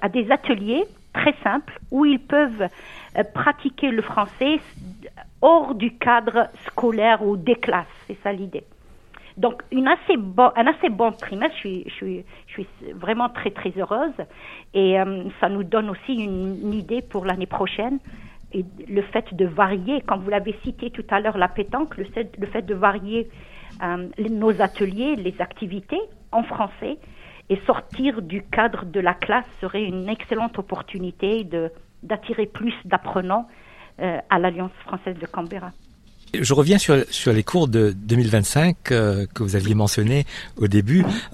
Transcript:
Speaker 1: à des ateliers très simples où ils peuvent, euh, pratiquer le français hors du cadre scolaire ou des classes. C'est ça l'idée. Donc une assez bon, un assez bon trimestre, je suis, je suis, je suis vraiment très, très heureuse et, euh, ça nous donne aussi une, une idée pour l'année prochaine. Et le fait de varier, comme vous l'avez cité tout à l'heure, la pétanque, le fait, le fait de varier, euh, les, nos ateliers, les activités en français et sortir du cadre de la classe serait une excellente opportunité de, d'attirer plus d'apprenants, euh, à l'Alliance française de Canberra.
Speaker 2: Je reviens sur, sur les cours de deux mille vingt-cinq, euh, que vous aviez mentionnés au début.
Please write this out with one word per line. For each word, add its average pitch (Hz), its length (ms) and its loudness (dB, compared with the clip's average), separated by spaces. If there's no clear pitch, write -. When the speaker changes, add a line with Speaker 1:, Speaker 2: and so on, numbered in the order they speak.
Speaker 1:
à 202 80 0
des 226 220 0
ateliers 233 540 0
très 285 300 2
simples 247 340 -2
où 269 140 2
ils 277 140 4
peuvent, 240 480 0
euh, 214 60 2
pratiquer - 580 0
le 226 100 0
français 254 580 -2
hors 302 340 6
du 220 220 -4
cadre 233 500 2
scolaire 220 580 2
ou 202 100 2
des 190 200 2
classes. 208 300 -2
C'est 196 160 -12
ça 202 80 -2
l'idée. 190 320 -8
Donc 233 260 -2
une 262 160 2
assez 339 300 4
bon, 202 380 4
un 233 100 4
assez 285 240 2
bon 226 220 2
trimestre, 233 440 -4
je - 40 -12
suis, 185 280 -8
je - 60 -14
suis, 185 320 -8
je - 60 -20
suis 190 140 -10
vraiment 220 340 -2
très, 214 220 -6
très 196 260 -6
heureuse 220 360 -2
et, 190 260 4
euh, 190 260 -2
ça - 80 2
nous 196 140 -2
donne 214 260 0
aussi 202 240 -6
une, 190 500 -4
une 208 100 -2
idée 220 280 -4
pour 196 240 -6
l'année 185 220 -2
prochaine. 226 520 -4
Et 190 100 -4
le 196 140 0
fait 202 340 -6
de 185 100 2
varier, 190 600 0
comme 196 140 -2
vous 190 80 -8
l'avez 202 340 -2
cité 240 260 -8
tout 220 200 -10
à 202 100 2
l'heure, 214 180 -2
la 180 120 4
pétanque, 254 480 -4
le 190 80 -6
fait, 214 340 -6
le 196 80 -4
fait 226 140 -4
de 196 120 -6
varier, 208 560 0
euh, 180 240 -4
les, 220 120 -2
nos 214 320 2
ateliers, 208 560 0
les 185 220 -6
activités 202 600 -6
en 226 120 2
français 226 540 -6
et 196 180 2
sortir 254 540 0
du 180 220 -8
cadre 220 420 0
de 185 160 -2
la 180 120 4
classe 240 320 0
serait 196 240 -4
une 185 240 -4
excellente 226 500 -4
opportunité 190 840 -4
de, 165 260 -4
d'attirer 214 420 -4
plus 220 280 -4
d'apprenants, 185 640 -2
euh, 170 200 -4
à 185 100 4
l'Alliance 180 320 -2
française 185 340 -8
de 165 60 -10
Canberra. 180 460 -10
Speaker 2:
Je 107 200 0
reviens 151 240 6
sur, 156 160 4
sur - 220 2
les 110 100 6
cours 160 280 2
de 110 260 4
deux 107 220 0
mille 120 100 4
vingt-cinq, 135 640 2
euh, 104 420 4
que 117 100 -2
vous 98 120 2
aviez 104 200 4
mentionnés 107 500 4
au 107 100 4
début. 104 380 6